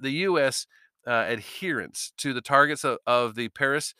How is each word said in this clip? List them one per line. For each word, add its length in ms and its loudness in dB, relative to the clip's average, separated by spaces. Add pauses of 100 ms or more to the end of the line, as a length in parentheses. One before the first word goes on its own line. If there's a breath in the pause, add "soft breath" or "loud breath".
the 100 -2
U 280 2
S, 260 0 (400 soft breath)
uh, 220 2
adherence 880 -6
to 160 -4
the 80 -6
targets 440 4
of, 200 0
of 300 2
the 140 -4
Paris 500 -2